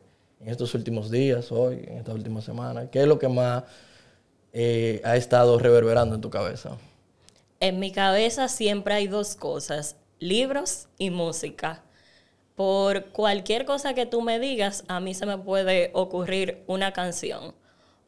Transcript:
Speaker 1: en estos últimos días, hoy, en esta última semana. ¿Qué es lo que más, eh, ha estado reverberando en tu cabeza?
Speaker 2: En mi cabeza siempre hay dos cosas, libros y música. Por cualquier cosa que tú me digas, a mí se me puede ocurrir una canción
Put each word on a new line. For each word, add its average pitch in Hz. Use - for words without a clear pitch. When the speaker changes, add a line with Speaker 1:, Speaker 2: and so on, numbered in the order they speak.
Speaker 1:
en 107
estos 120
últimos 113
días, 120
hoy, 123
en 117
esta 117
última 110
semana. 120
¿Qué 131
es 143
lo 147
que 135
más, 123
eh, 117
ha 117
estado 123
reverberando 117
en 107
tu 107
cabeza? -
Speaker 2:
En 185
mi 190
cabeza 220
siempre 208
hay 202
dos 202
cosas, 151
libros 254
y 190
música. 165
Por 196
cualquier 208
cosa 277
que 247
tú 240
me 233
digas, 226
a 180
mí 185
se 185
me 202
puede 185
ocurrir 185
una 190
canción 170